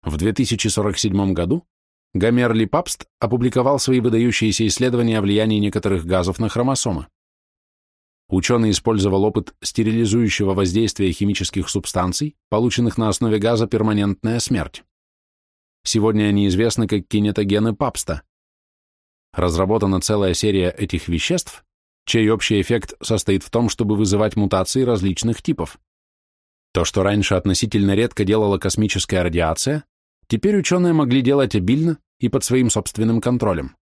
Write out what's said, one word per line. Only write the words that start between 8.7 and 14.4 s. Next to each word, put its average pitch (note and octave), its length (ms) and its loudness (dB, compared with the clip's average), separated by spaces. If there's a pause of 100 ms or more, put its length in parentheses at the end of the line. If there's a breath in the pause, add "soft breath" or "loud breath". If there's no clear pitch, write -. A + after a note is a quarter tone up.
использовал G2 520 0
опыт - 380 -2
стерилизующего A2 920 0
воздействия G2 580 0
химических G2 580 -4
субстанций, F#2 680 -4 (140)
полученных A#2 480 0
на A2 120 0
основе A2 300 0
газа A2+ 260 2
"Перманентная G#2+ 760 0
смерть". - 440 -4 (1000)